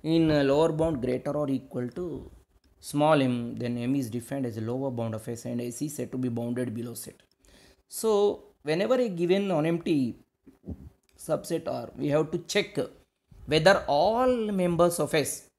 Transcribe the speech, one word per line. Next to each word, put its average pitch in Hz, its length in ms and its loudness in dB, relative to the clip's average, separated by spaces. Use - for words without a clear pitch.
in, 160 280 4
uh, 147 120 4
lower 139 300 4
bound 156 280 0
greater 123 300 -2
or 147 180 -2
equal 131 420 -4
to 165 380 -8
small 151 420 2
m, 120 340 -2
then 120 220 -4
m 123 160 -2
is 131 160 -2
defined 123 360 -6
as 107 100 -6
a 110 40 -6
lower 127 300 -4
bound 117 240 -4
of 110 140 -10
S 117 160 -10
and 120 160 -6
S 120 220 -8
is 147 120 -6
said 123 160 -8
to 131 80 -8
be 127 100 -2
bounded 120 460 -4
below 117 200 -8
set. - 280 -16
So 208 580 2
whenever 180 300 2
a 247 140 2
given 180 380 2
non-empty 160 720 0
subset - 520 -4
R, 123 280 -6
we 143 120 -2
have 151 240 2
to 180 60 -2
check - 400 -2
whether 160 400 6
all 220 680 2
members 175 480 2
of - 140 -2
S - 300 0